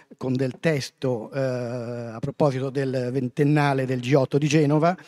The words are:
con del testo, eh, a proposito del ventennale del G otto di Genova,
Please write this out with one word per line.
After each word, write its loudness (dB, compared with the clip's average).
con -4
del -2
testo, -4
eh, -6
a -6
proposito 0
del -2
ventennale 2
del -2
G 0
otto 4
di 2
Genova, 4